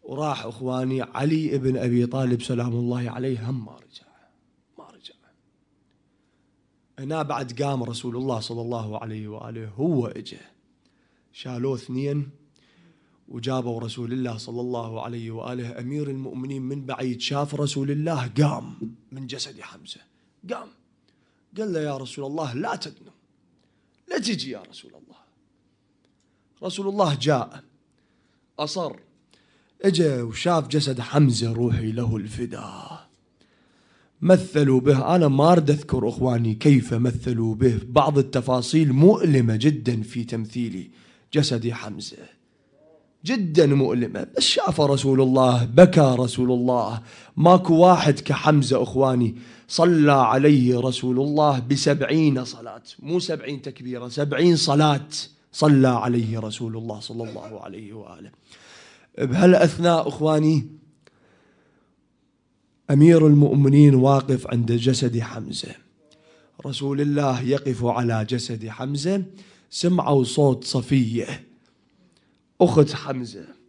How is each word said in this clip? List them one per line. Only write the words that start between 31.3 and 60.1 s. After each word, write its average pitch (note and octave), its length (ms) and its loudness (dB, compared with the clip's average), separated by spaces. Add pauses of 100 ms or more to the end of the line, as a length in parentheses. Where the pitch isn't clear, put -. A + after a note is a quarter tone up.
"روحي A2 380 -2
له A2+ 260 -4
الفداء". A2 920 -12 (1120)
مثلوا D3+ 580 4
به، C3+ 360 2
أنا E3+ 120 4
ما C#3 240 4
أرد E3 180 4
أذكر C#3+ 400 -2
أخواني A#2 460 -2
كيف B2+ 380 4
مثلوا A#2 600 -2
به، A#2 320 0
بعض C#3+ 300 2
التفاصيل C3+ 760 0
مؤلمة C#3 600 4
جدًا A#2+ 460 -2
في A2+ 220 -10
تمثيل A2 680 -8 (420)
جسد B2+ 360 -2
حمزة، - 480 -12 (1080)
جدًا F3 400 2
مؤلمة. B2 640 0 (100)
بس - 60 -2
شاف - 380 0
رسول C3+ 400 2
الله، B2+ 440 4
بكى C#3 540 8
رسول B2+ 320 -2
الله. A#2+ 500 0 (360)
ماكو F3 380 6
واحد E3 440 6
كحمزة C3+ 640 2
أخواني، B2 520 0 (320)
صلى E3 440 4
عليه C3 680 4
رسول B2 400 -2
الله D3 400 2
بسبعين C#3 880 0
صلاة، A#2 380 -16 (160)
مو D#3 200 -4
سبعين C#3+ 420 -8
تكبيرة، B2 460 -12
سبعين C#3+ 480 2
صلاة D3 520 2 (440)
صلى C#3+ 360 4
عليه A2+ 520 -2
رسول A2 380 -8
الله A2+ 220 -10
صلى A2+ 300 -12
الله G#2 320 -16
عليه G2+ 320 -18
وآله. G2 380 -20 (840)
بهالأثناء E3+ 880 4
أخواني D#3 600 0 (2250)